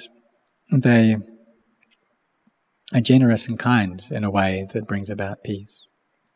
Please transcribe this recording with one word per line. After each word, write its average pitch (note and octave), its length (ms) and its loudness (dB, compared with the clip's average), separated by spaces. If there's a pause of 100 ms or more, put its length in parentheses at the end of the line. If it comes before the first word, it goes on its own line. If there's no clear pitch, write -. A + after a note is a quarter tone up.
(720)
they A#2 460 4 (1800)
are B2+ 80 2
generous B2 460 4
and A2+ 100 -8
kind G2+ 540 -2
in A2+ 120 -6
a G#2 60 -2
way F#2+ 420 -2
that G#2+ 160 -8
brings G2 220 -6
about G2+ 340 -8
peace. G2+ 460 -12 (460)